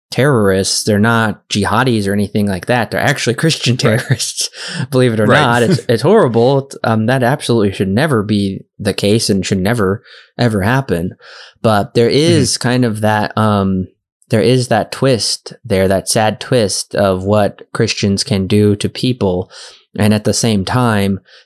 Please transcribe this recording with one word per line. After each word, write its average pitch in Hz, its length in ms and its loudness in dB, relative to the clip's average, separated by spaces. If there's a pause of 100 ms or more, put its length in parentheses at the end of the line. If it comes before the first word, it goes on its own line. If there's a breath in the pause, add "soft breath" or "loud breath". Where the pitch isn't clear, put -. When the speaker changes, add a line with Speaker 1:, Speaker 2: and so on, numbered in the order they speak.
(100)
Speaker 1:
terrorists. 104 760 0
They're 104 140 2
not 110 500 0
jihadis 107 600 0
or 98 40 -2
anything 101 340 -2
like 95 200 -6
that. 117 240 -2
They're - 100 -4
actually 123 340 -2
Christian 147 400 0
Speaker 2:
Right. 117 260 0
Speaker 1:
terrorists, - 480 -4 (220 loud breath)
<laughs> 139 200 -8
believe 127 220 2
it 110 80 0
or 104 60 2
Speaker 2:
Right. 143 140 4
Speaker 1:
not. 120 220 2
It's, 160 220 2
Speaker 2:
<laughs> - 40 -4
Speaker 1:
it's 117 140 0
horrible. 135 680 2 (140)
Um, 110 220 0
that 127 160 0
absolutely 117 500 0
should 98 160 -2
never 120 340 0
be 101 380 -2 (180)
the 104 160 -2
case 104 360 0
and 95 140 0
should 101 140 -2
never, 101 440 -2 (360 loud breath)
ever 110 240 0
happen. 98 520 -2 (480 loud breath)
But 107 320 0
there 120 160 2
is 151 440 2
Speaker 2:
Mm-hmm. - 140 -8
Speaker 1:
kind 123 160 0
of 107 160 -2
that, 107 360 0
um, 98 520 0 (420)
there 110 120 2
is 123 260 2
that 101 220 0
twist - 600 -2 (120)
there, 95 240 0
that 95 200 0
sad 110 320 0
twist - 540 -2
of 95 300 0
what 101 380 0 (120)
Christians 104 500 0
can 95 220 -2
do 104 300 4
to 101 120 -4
people. 98 640 -2 (460 loud breath)
And 104 160 2
at 107 120 0
the 107 80 2
same 104 320 0
time, 104 560 0 (260 soft breath)